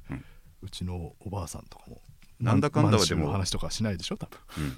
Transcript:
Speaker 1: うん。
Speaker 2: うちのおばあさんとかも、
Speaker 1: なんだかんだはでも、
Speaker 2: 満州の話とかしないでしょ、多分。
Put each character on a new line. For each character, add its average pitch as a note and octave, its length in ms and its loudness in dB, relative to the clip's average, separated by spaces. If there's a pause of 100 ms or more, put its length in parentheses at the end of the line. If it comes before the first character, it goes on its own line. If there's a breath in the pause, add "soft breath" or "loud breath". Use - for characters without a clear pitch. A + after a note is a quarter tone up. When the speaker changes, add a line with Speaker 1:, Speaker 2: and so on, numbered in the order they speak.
Speaker 1:
う - 40 -6
ん。 C2+ 120 -10 (360 loud breath)
Speaker 2:
う G2 80 -12
ち - 160 -8
の F2+ 340 -8
お - 100 -10
ば G2 140 -6
あ D2+ 40 -8
さ - 120 -12
ん - 40 -16
と - 140 -20
か - 120 -20
も、 A#2+ 120 -16 (380)
Speaker 1:
な A#2+ 140 2
ん C3 60 6
だ C#3+ 100 4
か - 120 2
ん G#2 100 6
だ G#2+ 60 6
は G2 80 6
で E2 100 2
も、 D#2+ 60 2
Speaker 2:
満 - 20 2
州 D2 40 2
の D2 40 0
話 F#2 200 0
と - 80 -2
か D#2+ 120 -2
し - 120 -2
な A2 80 2
い F#2 60 -2
で E2+ 60 -8
し - 80 -6
ょ、 - 60 -6
多 - 100 -8
分。 - 120 -18 (380 loud breath)